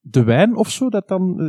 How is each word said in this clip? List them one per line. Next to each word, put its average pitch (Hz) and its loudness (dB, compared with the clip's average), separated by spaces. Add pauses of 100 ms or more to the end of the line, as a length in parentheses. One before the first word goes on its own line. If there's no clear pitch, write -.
de 120 2
wijn 165 2
of 220 -2
zo 262 -4
dat 214 -4
dan, 185 -2
eh, 160 -4